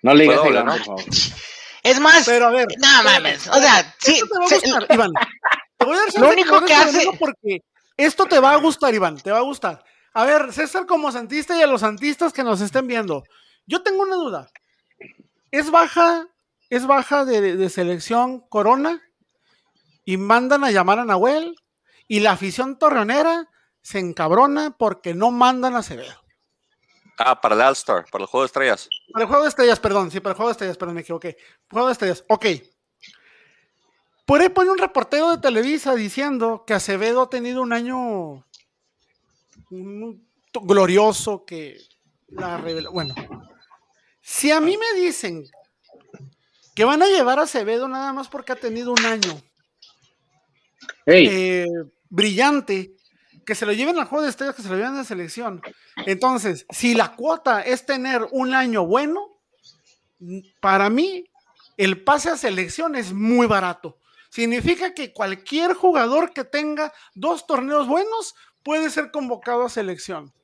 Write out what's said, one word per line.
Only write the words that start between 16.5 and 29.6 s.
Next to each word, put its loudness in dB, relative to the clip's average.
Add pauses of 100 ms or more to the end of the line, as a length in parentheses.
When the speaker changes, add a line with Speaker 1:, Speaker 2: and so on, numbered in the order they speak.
Speaker 4:
es -4
baja 2
de, 0
de 0
selección -2
Corona? 0 (1040)
Y -4
mandan 2
a 2
llamar 2
a -4
Nahuel, 0 (540)
y 0
la 4
afición -6
torreonera 0 (340)
se -10
encabrona 2
porque -4
no 2
mandan 2
a -2
Acevedo. -12 (1040)
Speaker 2:
Ah, 0
para 2
el 2
All-Star, 2
para -8
el -12
Juego -2
de 0
Estrellas. -2 (240)
Speaker 4:
Para -4
el -6
Juego 4
de 0
Estrellas, 2